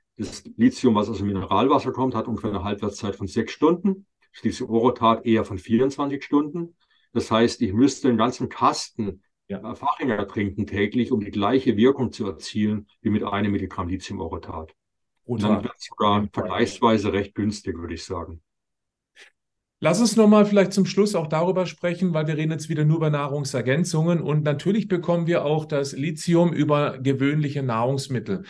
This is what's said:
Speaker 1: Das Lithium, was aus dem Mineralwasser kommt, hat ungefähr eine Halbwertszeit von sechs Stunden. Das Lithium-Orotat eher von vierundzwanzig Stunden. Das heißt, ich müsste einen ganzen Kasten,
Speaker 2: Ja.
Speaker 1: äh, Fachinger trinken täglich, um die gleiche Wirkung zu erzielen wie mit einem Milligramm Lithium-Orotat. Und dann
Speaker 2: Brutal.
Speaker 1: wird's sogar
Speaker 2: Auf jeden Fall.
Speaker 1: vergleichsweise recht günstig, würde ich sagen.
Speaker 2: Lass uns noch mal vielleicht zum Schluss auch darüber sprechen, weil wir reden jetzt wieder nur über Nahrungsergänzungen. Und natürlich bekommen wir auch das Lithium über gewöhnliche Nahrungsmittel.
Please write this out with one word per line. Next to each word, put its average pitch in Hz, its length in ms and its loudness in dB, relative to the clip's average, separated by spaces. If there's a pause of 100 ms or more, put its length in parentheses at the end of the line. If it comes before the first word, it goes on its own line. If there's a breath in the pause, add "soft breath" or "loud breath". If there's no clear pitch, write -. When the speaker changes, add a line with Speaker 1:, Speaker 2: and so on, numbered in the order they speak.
(180)
Speaker 1:
Das - 260 -10 (120)
Lithium, 123 380 4
was 104 160 0
aus 110 80 -6
dem 101 100 -2
Mineralwasser 110 640 0
kommt, 127 220 -2
hat 110 140 -4
ungefähr 110 240 -4
eine 92 120 -4
Halbwertszeit 104 520 -6
von 101 100 -10
sechs 110 280 -4
Stunden. 180 520 0 (300)
Das - 80 -12
Lithium-Orotat 113 840 2
eher 113 200 2
von 101 120 -8
vierundzwanzig 139 640 0
Stunden. 151 520 -2 (360)
Das 113 200 -4
heißt, 113 320 2
ich 95 100 -2
müsste 135 340 2
einen 117 120 4
ganzen 127 300 -2
Kasten, - 720 -2 (240)
Speaker 2:
Ja. 101 240 -10
Speaker 1:
äh, 113 40 -12
Fachinger 117 520 -2
trinken 101 400 -4
täglich, 107 440 -2
um 110 100 0
die 101 100 -8
gleiche 113 440 2
Wirkung 120 360 4
zu 104 160 -6
erzielen 107 600 -4 (140)
wie 113 80 -2
mit 104 140 0
einem 104 280 -2
Milligramm 95 380 -4
Lithium-Orotat. 87 840 -10 (500)
Und 113 200 -4
dann 104 120 4
Speaker 2:
Brutal. 101 100 0
Speaker 1:
wird's - 220 -12
sogar 107 240 0
Speaker 2:
Auf 104 100 2
jeden 104 120 -4
Fall. - 100 -4
Speaker 1:
vergleichsweise 104 720 0
recht 98 220 -4
günstig, 101 420 -4
würde 85 160 -10
ich 80 100 -10
sagen. 85 380 -10 (1400 soft breath)
Speaker 2:
Lass 170 200 2
uns 233 160 2
noch 220 120 8
mal 208 180 8
vielleicht 202 280 2
zum 190 120 4
Schluss 208 300 2
auch 160 120 -2
darüber 175 380 0
sprechen, 175 480 -2
weil 156 140 0
wir 156 100 -2
reden 160 140 0
jetzt 160 180 -6
wieder 151 160 0
nur 156 120 4
über 160 120 2
Nahrungsergänzungen. 147 1080 0
Und 151 240 0
natürlich 151 440 0
bekommen 170 400 0
wir - 180 0
auch 151 200 0
das 139 280 -2
Lithium 165 600 2
über 147 460 2
gewöhnliche 139 640 0
Nahrungsmittel. 117 880 -2